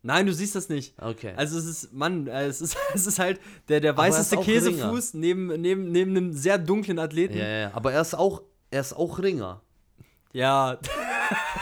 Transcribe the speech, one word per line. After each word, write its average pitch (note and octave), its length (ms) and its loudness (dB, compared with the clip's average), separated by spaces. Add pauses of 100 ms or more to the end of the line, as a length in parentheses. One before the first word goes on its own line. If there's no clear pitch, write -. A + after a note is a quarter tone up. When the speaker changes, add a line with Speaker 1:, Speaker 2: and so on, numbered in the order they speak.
Speaker 1:
Nein, D#3+ 220 4
du F#3+ 80 4
siehst G3+ 220 -2
das F#3 140 -4
nicht. C#3+ 320 -6
Speaker 2:
Okay. A2 340 -8
Speaker 1:
Also D3+ 220 -2
es D#3+ 80 -4
ist, - 280 -10
Mann, D3+ 340 -2
äh, C3+ 180 -4
es C#3 160 -4
ist, D#3+ 240 -4
<laughs> C#5 80 -2
es G3 120 0
ist G3+ 140 -2
halt F#3 220 0 (260)
der, D3+ 140 4
der D3+ 100 4
Speaker 2:
Aber D3 120 2
er F#3 60 6
ist - 100 4
Speaker 1:
weißeste G#3 200 2
Speaker 2:
auch F#3 60 0
Speaker 1:
Käsefuß A3+ 720 2
Speaker 2:
Ringer. D#3+ 100 -4
Speaker 1:
neben, F3+ 220 0 (140)
neben, F#3 300 0
neben F#3 200 4
einem F3+ 220 2
sehr E3+ 240 2
dunklen F#3 400 0
Athleten. D#3+ 400 -2
Speaker 2:
Ja, G#2+ 100 -2
ja, G#2+ 260 -2
aber A2+ 180 -2
er D3 100 2
ist E3 140 -2
auch, E3 260 2 (300)
er C3+ 100 0
ist C3 120 -8
auch E3+ 260 -2
Ringer. A2+ 420 -2 (680)
Speaker 1:
Ja. C3 520 2
<laughs> - 40 -8 (760)